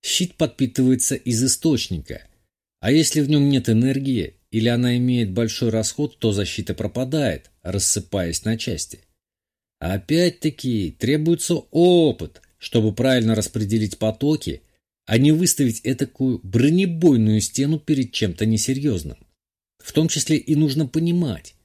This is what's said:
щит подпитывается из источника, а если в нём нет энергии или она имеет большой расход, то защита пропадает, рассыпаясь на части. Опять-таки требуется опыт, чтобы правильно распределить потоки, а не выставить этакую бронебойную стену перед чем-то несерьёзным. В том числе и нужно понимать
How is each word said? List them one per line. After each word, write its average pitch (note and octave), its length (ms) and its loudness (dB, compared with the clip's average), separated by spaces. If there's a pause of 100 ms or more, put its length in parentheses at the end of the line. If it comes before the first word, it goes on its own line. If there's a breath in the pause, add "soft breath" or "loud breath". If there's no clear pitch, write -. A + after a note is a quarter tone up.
щит - 300 -2
подпитывается B2+ 800 0
из A#2 280 -2
источника, - 840 -4 (520)
а A2+ 120 0
если D#3 300 2
в C#3 80 0
нём C#3+ 200 4
нет C3 200 0
энергии C3 640 0 (160)
или A2+ 180 0
она A#2+ 280 0
имеет B2 340 0
большой A2+ 400 -2
расход, A2+ 480 -4
то A2 120 0
защита G2 440 -4
пропадает, B2+ 760 -4 (140)
рассыпаясь F#2 800 -4
на A2+ 120 -2
части. - 420 -8 (800)
Опять-таки A#2 1200 -2
требуется D#3 580 0 (160)
опыт, E3 720 2 (180)
чтобы A2 340 0
правильно B2 400 2
распределить G#2+ 640 -2
потоки, B2 640 -2 (440)
а A2 120 2
не C#3+ 140 6
выставить D#3 520 0
этакую C3 600 -2
бронебойную C#3 1000 4
стену D3 380 -2
перед C3+ 320 -2
чем-то G#2 340 -4
несерьёзным. A2+ 720 -2 (640)
В - 120 -20
том D#3+ 160 2
числе D#3 300 0
и - 180 0
нужно D3 320 0
понимать E3 760 -2